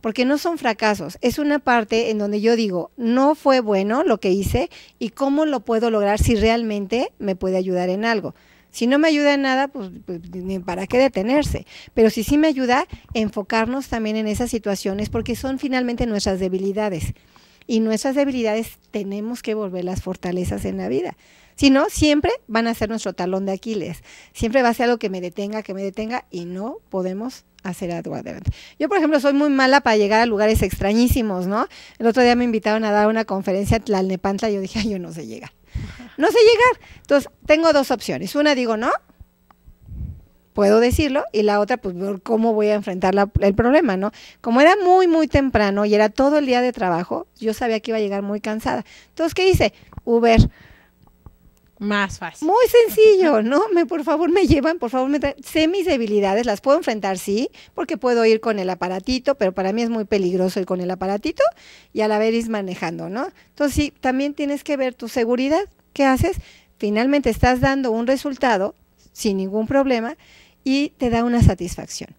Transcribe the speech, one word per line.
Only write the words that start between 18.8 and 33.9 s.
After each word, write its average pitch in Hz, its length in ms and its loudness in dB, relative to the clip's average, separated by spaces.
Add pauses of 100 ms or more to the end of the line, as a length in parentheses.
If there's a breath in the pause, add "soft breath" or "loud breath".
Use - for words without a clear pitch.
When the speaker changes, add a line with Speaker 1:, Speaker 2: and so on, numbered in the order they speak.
Speaker 1:
tenemos 208 520 -8
que 220 120 -4
volverlas 185 480 -6
fortalezas 185 640 -6
en 190 140 -6
la 190 100 -6
vida. 277 280 -4 (400 soft breath)
Si 277 140 4
no, 269 180 4
siempre 302 420 2 (180)
van 226 180 0
a 233 80 -2
ser 214 160 -4
nuestro 214 240 -6
talón 190 320 -4
de 190 60 -2
Aquiles. 190 500 -8 (320 loud breath)
Siempre 233 260 0
va 247 80 4
a 233 60 2
ser 240 100 -2
algo 240 140 0
que 226 100 -6
me 185 140 -6
detenga, 202 400 -8
que 208 100 -12
me 190 100 -8
detenga, 220 480 -8
y 175 140 -10
no 196 320 -10 (140)
podemos 190 560 -8 (160)
hacer 180 300 -8
algo 170 220 -8
adelante. - 360 -8 (280 loud breath)
Yo, 294 120 -2
por 392 80 2
ejemplo, 311 220 2
soy 285 120 2
muy 285 160 2
mala 269 320 4
para 226 160 2
llegar 214 240 2
a 240 60 2
lugares 220 340 2
extrañísimos, 208 840 0
¿no? 214 200 -2 (320 loud breath)
El 226 100 0
otro 247 140 2
día 240 140 4
me 247 80 0
invitaron 220 400 0
a 214 80 0
dar 208 160 4
una 220 160 0
conferencia 196 540 0
a - 20 -2
Tlalnepantla 196 720 -2